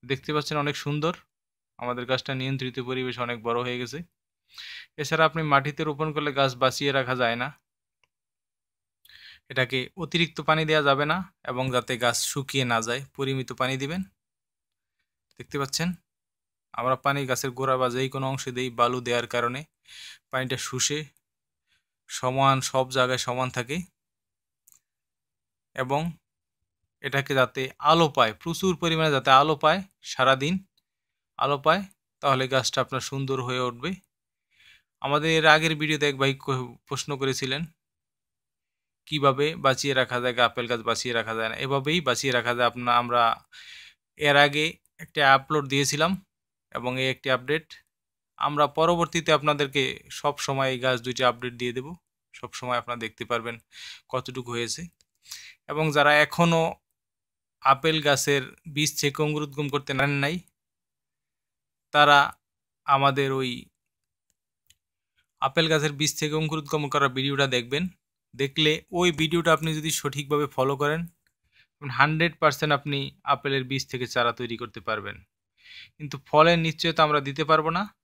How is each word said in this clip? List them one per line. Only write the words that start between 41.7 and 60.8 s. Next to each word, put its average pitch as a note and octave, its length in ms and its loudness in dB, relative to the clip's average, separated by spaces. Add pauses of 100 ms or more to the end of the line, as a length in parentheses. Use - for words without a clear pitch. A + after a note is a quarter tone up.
বাঁচিয়ে C3 320 0
রাখা A#2+ 220 0
যায়। B2 140 2
আপনা-, A#2+ 300 0
আমরা A#2+ 220 0 (960)
এর C#3+ 180 4
আগে D3 280 6 (340)
একটা D#3 220 -4 (120)
আপলোড C#3+ 340 2
দিয়েছিলাম C#3+ 440 2 (600)
এবং B2 280 -4
এই C3 100 0
একটি B2+ 200 -6
আপডেট। C3 360 0 (760)
আমরা D3 260 2 (120)
পরবর্তীতে E3 540 2
আপনাদেরকে C#3+ 520 2 (280)
সব C#3+ 280 -2
সময় C3+ 320 -2
এই B2+ 80 -4
গাছ B2+ 220 0
দুইটি B2 220 -6
আপডেট B2 320 0
দিয়ে B2 200 -4
দেব, B2+ 120 -8 (460)
সব - 200 -16
সময় B2 260 -4
আপনারা A#2+ 200 -8
দেখতে A2+ 260 -8
পারবেন A#2 300 -4 (520)
কতটুকু B2+ 440 -8
হয়েছে। A#2 300 -6 (880)
এবং D3+ 220 -2
যারা D3 280 6
এখনও E3 440 2 (1000)
আপেল C#3 380 2
গাছের C#3+ 420 2 (280)
বীজ D3 240 -2
থেকে C#3+ 280 -2
অঙ্কুরোদ্গম D3+ 460 -4
করতে C#3 240 -4
পারেন C#3 260 0
নাই, C#3+ 160 -2 (1600)